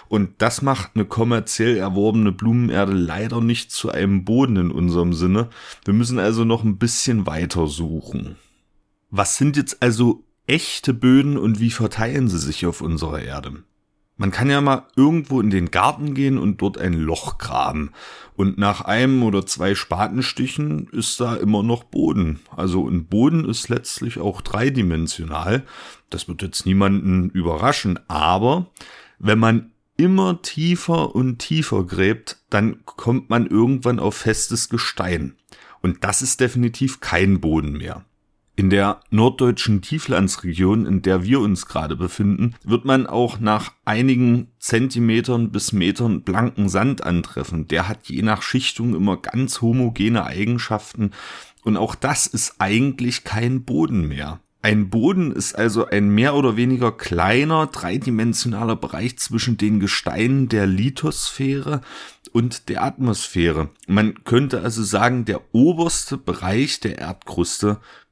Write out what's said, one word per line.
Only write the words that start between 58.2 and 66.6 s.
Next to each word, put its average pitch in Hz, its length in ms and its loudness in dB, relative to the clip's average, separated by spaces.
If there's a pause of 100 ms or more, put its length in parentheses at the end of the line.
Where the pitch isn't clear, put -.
Bereich 110 440 -6
zwischen 117 380 -2
den 107 220 2
Gesteinen 117 680 0
der 104 180 2
Lithosphäre 135 1120 -2 (520)
und 117 360 -2
der - 140 -2
Atmosphäre. 85 880 0 (160)
Man 104 380 0
könnte 127 380 2
also 113 200 -4
sagen, 110 420 2
der 107 160 -2 (120)
oberste 160 640 2
Bereich 95 640 -2